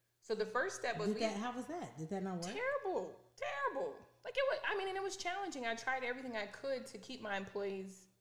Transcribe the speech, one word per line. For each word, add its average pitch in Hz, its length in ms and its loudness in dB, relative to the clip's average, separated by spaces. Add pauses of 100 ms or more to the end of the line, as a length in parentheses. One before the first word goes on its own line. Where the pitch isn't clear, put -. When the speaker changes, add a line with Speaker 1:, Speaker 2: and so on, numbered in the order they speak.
(220)
Speaker 1:
So 226 120 -2
the 208 120 2
first 330 300 2
step 240 220 0
was 208 100 4
Speaker 2:
Did 214 80 6
Speaker 1:
we - 60 0
Speaker 2:
that, 214 160 4
how 240 140 0
was 247 140 -4
that? 302 320 -4
Did 160 120 -4
that 190 120 0
not 190 140 0
work? 175 160 -2
Speaker 1:
Terrible. 440 600 0 (240)
Terrible. 554 580 0 (300)
Like, 480 120 -8
it 539 140 6
was, 571 80 4 (100)
I 381 80 4
mean, 381 120 2
and 381 80 0
it 392 60 2
was 392 140 0
challenging. 349 500 -2
I 226 80 2
tried 262 300 2
everything 247 320 -2
I 208 100 0
could 247 420 -2
to 214 100 -10
keep 220 240 -8
my 202 140 0
employees 196 720 -2 (120)